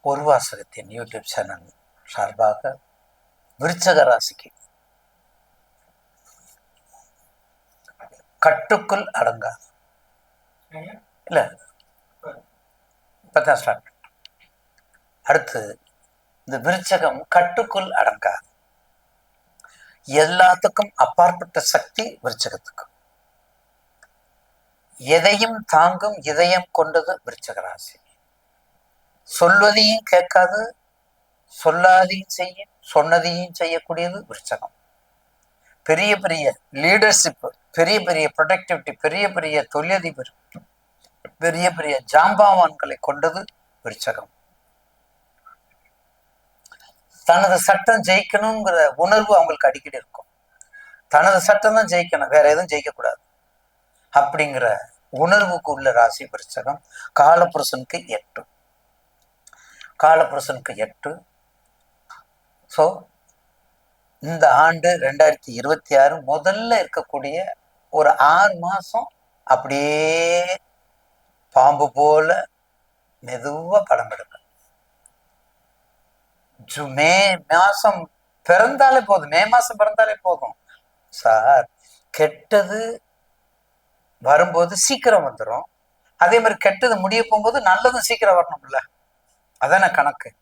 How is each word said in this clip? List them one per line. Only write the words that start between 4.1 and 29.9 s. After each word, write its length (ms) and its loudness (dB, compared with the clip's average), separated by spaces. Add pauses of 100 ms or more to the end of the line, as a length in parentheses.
கட்டுக்குள் 600 -2 (160)
அடங்காது. 460 -6 (1600)
இல்ல, 120 0 (1800)
இப்பதான் 400 -2
ஸ்டார்ட். 280 -8 (1400)
அடுத்து, 360 -2 (840)
இந்த 100 -8 (100)
விருச்சகம் 540 -2 (160)
கட்டுக்குள் 540 -2 (120)
அடங்காது. 440 -4 (1600)
எல்லாத்துக்கும் 840 2 (120)
அப்பாற்பட்ட 680 -2
சக்தி 320 -4 (180)
விருச்சகத்துக்கு. 600 -10 (2250)
எதையும் 600 0 (160)
தாங்கும் 420 2 (140)
இதயம் 460 0
கொண்டது 340 -2 (140)
விருச்சக 420 -14
ராசி. 280 -20 (1300)
சொல்வதையும் 840 2